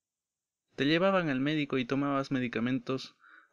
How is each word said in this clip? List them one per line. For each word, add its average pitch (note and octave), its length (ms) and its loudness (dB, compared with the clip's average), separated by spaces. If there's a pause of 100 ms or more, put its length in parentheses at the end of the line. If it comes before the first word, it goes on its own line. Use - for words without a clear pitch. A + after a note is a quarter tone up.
(760)
¿Te C3+ 100 0
llevaban E3+ 440 2
al C3 100 0
médico C#3+ 380 0
y C3 80 0
tomabas C#3 460 -2
medicamentos B2+ 840 -2 (380)